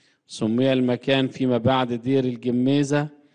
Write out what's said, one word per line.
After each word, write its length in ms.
سمي 460
المكان 540
فيما 300
بعد 360
دير 300
الجميزة 840